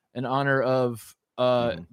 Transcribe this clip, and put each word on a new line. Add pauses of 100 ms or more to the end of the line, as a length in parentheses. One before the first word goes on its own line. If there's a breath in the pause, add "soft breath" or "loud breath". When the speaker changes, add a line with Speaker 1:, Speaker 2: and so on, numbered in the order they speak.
(140)
Speaker 1:
in
honor
of, (220)
uh,
Speaker 2:
Mm-hmm. (100)